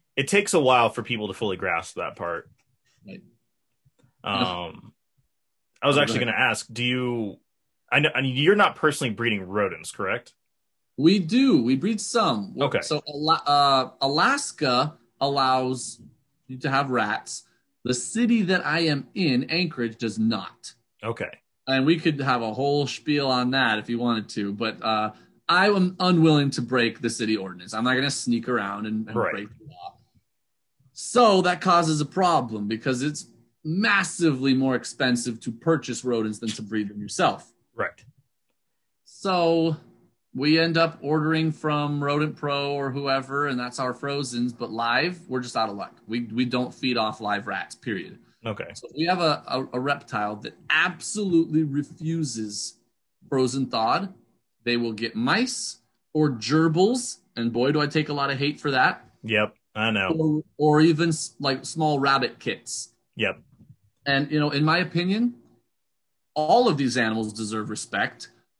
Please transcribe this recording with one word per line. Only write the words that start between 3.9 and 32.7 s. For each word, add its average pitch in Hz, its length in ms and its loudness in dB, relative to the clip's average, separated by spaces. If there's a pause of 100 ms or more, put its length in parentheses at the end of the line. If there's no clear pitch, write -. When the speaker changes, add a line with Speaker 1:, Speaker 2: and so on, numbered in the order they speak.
Speaker 1:
Um, 92 680 -4 (880)
I 131 40 2
was 139 100 4
Speaker 2:
Oh, - 20 4
go 175 40 4
Speaker 1:
actually 117 200 0
Speaker 2:
ahead. 120 120 -2
Speaker 1:
gonna 123 160 2
ask, - 220 -4
do 120 120 -4
you, 120 520 -2 (540)
I 123 100 4
know, 151 140 4
I 127 80 0
mean, 127 140 -2
you're 151 200 6
not 202 200 2
personally 143 360 0
breeding 107 360 -2
rodents, 92 420 -2
correct? 104 440 -6 (600)
Speaker 2:
We 170 220 4
do. 202 440 4
We 123 140 2
breed 202 240 -2
some. 127 600 -2
Speaker 1:
Okay. 139 220 0
Speaker 2:
So 147 260 -4
Ala-, 151 380 -2
uh, 139 440 4 (100)
Alaska 151 960 0 (240)
allows 131 800 0 (460)
you 131 120 -12
to 135 120 -4
have 135 200 0
rats. 110 540 -2 (400)
The 127 100 0
city 233 480 2
that 180 220 0
I 156 160 0
am 147 340 0
in, 139 300 2
Anchorage, 147 520 -4
does 110 220 -4
not. 110 560 -2 (280)
Speaker 1:
Okay. - 280 -6 (360)
Speaker 2:
And 135 200 2
we 165 120 4
could 156 220 0
have 131 220 0
a 110 100 -2
whole 143 340 0
spiel 143 420 -2
on 123 240 2
that 123 260 2
if 107 100 -8
you 117 100 -2
wanted 117 320 0
to, 101 220 -4
but, 107 300 -4
uh, 107 300 0 (360)
I 180 200 4
am 185 300 2
unwilling 160 520 6
to 127 120 -4
break 117 380 0
the 117 100 -2
city 110 260 -2
ordinance. 95 380 -8
I'm 110 100 -2
not 127 100 2
gonna 135 160 0
sneak 120 380 -2
around 107 380 -2
and, 110 220 -4
and 113 80 -6
Speaker 1:
Right. 98 160 0
Speaker 2:
break 101 160 -8 (100)
the - 60 -20
law. - 320 -18 (960)
So 208 500 4
that 180 180 2
causes 165 400 4
a 143 60 0
problem 127 600 0
because 123 340 -2